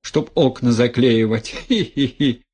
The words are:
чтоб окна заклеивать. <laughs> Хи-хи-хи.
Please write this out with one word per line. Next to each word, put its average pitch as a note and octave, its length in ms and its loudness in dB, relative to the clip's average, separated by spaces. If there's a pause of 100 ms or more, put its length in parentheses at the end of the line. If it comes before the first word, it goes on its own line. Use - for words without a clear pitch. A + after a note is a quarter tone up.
чтоб - 300 -4
окна B2+ 360 0
заклеивать. A#2 880 0
<laughs> - 60 -20
Хи-хи-хи. C#3 760 -2 (100)